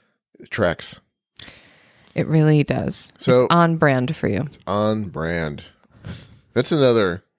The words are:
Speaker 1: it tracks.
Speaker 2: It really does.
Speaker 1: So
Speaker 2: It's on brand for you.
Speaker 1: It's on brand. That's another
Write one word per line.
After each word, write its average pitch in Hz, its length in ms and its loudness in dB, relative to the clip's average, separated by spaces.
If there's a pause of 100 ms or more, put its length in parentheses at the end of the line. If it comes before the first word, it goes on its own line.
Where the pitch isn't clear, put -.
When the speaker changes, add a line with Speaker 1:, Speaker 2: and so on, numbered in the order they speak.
(420)
Speaker 1:
it - 80 -20
tracks. - 500 -4 (1120)
Speaker 2:
It - 120 -2
really 151 380 4
does. - 540 -4
Speaker 1:
So 127 260 4
Speaker 2:
It's 165 100 2
on 170 220 4
brand 143 400 2
for - 120 -4
you. 92 120 -2
Speaker 1:
It's - 260 -8
on 107 440 0
brand. 80 520 -6 (920)
That's 120 180 0
another 113 500 2 (160)